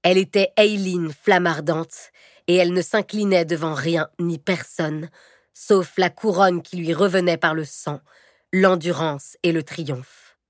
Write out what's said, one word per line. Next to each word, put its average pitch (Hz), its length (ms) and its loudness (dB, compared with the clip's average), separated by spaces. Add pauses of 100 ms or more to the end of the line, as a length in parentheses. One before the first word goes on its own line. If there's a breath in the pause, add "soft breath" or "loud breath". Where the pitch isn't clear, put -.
Elle 185 140 4
était 196 400 2
Aylin, 190 520 2
flamme 175 380 2
ardente, 160 640 -4 (360 soft breath)
et 175 80 4
elle 175 180 4
ne 180 80 0
s'inclinait 196 640 0
devant 160 280 -4
rien 151 360 -2 (100)
ni 170 180 -2
personne, 156 720 -6 (440 soft breath)
sauf - 440 0
la 185 120 2
couronne 185 520 0
qui - 160 -14
lui 165 160 -4
revenait 180 440 2
par 160 180 0
le 160 80 -4
sang, 147 380 -8 (500 soft breath)
l'endurance 165 920 0
et 170 80 2
le 165 120 -2
triomphe. - 720 -12 (120)